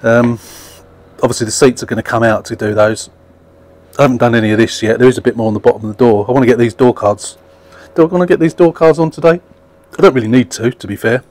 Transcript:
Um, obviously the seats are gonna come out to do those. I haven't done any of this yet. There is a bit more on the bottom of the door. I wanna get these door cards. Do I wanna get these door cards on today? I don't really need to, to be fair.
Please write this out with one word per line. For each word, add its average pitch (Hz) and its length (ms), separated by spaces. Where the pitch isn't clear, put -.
Um, 117 380
obviously 120 240
the 107 60
seats 127 320
are - 20
gonna 110 160
come 113 220
out 110 220
to 117 100
do 107 180
those. 107 380
I 139 40
haven't 131 140
done 117 160
any 110 180
of 107 60
this - 240
yet. 110 160
There 123 100
is 117 120
a - 20
bit 117 140
more 113 120
on 107 60
the 104 60
bottom 110 280
of 107 80
the - 80
door. 104 240
I 123 40
wanna 131 160
get 120 100
these 117 160
door 123 220
cards. - 420
Do - 80
I 160 40
wanna 180 200
get 175 140
these 165 160
door 165 180
cards 160 240
on 160 140
today? 170 280
I - 20
don't 175 140
really 113 120
need 123 240
to, 117 200
to - 160
be 101 80
fair. 120 360